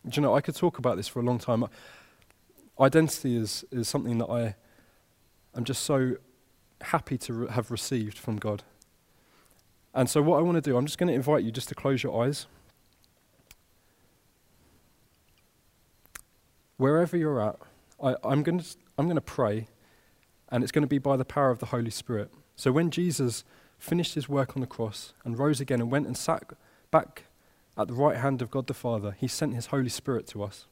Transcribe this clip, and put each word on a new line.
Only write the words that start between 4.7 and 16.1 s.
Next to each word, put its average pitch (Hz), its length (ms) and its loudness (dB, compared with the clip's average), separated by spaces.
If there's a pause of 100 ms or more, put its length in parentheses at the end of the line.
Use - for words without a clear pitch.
am 123 80 -4
just 123 180 -4
so 131 360 2 (640)
happy - 360 -2
to - 160 -8
re-, 117 160 -4
have 117 220 -4
received 110 440 -6
from 107 220 -6
God. 104 240 -4 (1300)
And 127 120 4
so 151 140 2
what 156 160 6
I 156 40 4
wanna 170 200 2
do, 131 160 2
I'm 135 80 2
just - 140 -8
gonna 175 140 2
invite 135 300 2
you 113 80 -2
just 123 180 -8
to - 60 -8
close 135 280 0
your 113 200 0
eyes. 143 220 -2 (4000)